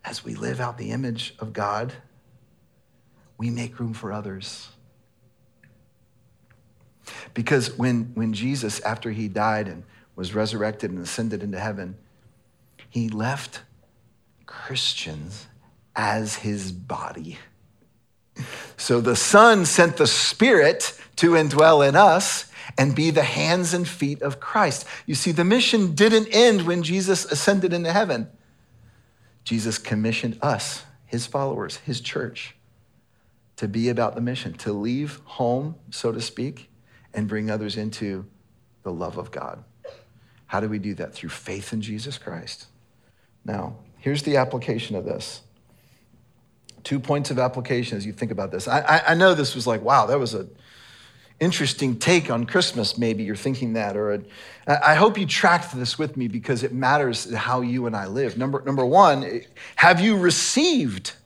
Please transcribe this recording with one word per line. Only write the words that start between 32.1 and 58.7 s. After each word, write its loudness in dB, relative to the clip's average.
to -6
be 0
about 0
the -6
mission, -6
to -8
leave -4
home, -2
so -4
to -6
speak, -10
and -4
bring -4
others -4
into -6
the -8
love -8
of -10
God. -12
How -4
do -2
we -4
do -6
that? -10
Through -12
faith -10
in -4
Jesus -10
Christ. -14
Now, -6
here's -2
the 2
application -2
of -6
this. -8
Two -4
points -2
of -2
application -2
as -8
you -8
think -6
about -6
this. -6
I, 0
I, 4
I 6
know 8
this 0
was -6
like, 0
wow, 6
that 2
was -2
an -6
interesting 0
take 2
on 0
Christmas. 0
Maybe 0
you're -4
thinking -4
that, -2
or 0
a, -4
I, 4
I 8
hope 4
you -2
tracked 2
this -6
with -4
me -2
because -4
it -4
matters 0
how -2
you -2
and -2
I -4
live. -2
Number, -2
number 0